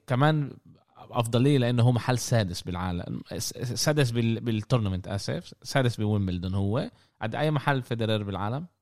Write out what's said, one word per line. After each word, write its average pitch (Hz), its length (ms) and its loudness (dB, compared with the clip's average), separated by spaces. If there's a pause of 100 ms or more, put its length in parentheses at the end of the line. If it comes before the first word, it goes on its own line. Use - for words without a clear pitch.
كمان 143 500 2 (540)
أفضلية 120 480 4
لأنه 120 240 2
هو 123 100 6
محل 120 260 0
سادس 101 440 0
بالعالم، 90 600 -4 (160)
س-، - 200 -6
سادس 127 520 0
بال-، 113 300 0
بالتورنمنت، 107 680 0
آسف، 117 540 -6
سادس 123 340 0
بويمبلدون. 95 580 0
هو 104 360 -2 (300)
عند 113 140 -4
أي 151 160 0
محل 139 320 0
فيدرير 110 400 -2
بالعالم؟ 104 440 -4 (140)